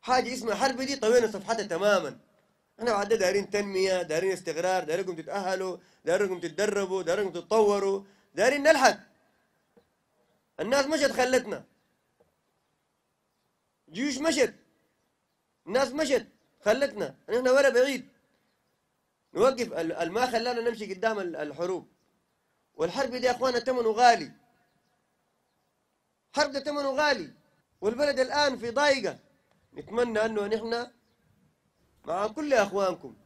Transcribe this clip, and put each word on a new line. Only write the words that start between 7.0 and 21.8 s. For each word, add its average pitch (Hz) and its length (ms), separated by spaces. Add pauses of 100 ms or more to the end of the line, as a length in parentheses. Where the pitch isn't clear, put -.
دايرينكم 180 300
تتطوروا، 202 720 (320)
دايرين 262 280
نلحق. 269 340 (1600)
الناس 262 260
مشت 285 260
خلتنا، 233 520 (2250)
جيوش 247 260
مشت، 285 360 (1120)
الناس 240 240
مشت 277 360 (380)
خلتنا، 214 500 (140)
نحن 254 180
ولا 269 220
بعيد. 254 380 (1300)
نوقف 240 400
ال-، 165 180
ال-، 170 200
ما 233 140
خلانا 233 440
نمشي 214 240
قدام 220 260
ال-، 175 160
الحروب. 156 520 (880)